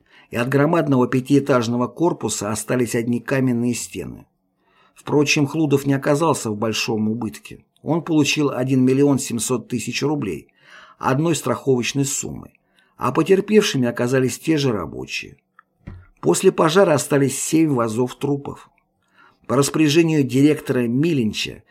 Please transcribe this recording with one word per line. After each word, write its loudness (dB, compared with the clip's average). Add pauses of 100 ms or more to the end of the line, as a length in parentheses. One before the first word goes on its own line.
(300)
и -14
от -2
громадного 2
пятиэтажного 0
корпуса -4
остались -2
одни -2
каменные 0
стены. -12 (680)
Впрочем, 0
Хлудов 0
не 0
оказался 0
в -6
большом -2
убытке. -8 (180)
Он -2
получил 2
один 2
миллион 4
семьсот -4
тысяч -6
рублей -4 (480)
одной 0
страховочной -2
суммы, -8 (460)
а -2
потерпевшими 2
оказались 0
те 0
же 0
рабочие. -10 (800)
После 4
пожара 4
остались 0
семь 2
вазов -2
трупов. -6 (800)
По -2
распоряжению 2
директора 2
Милинча -2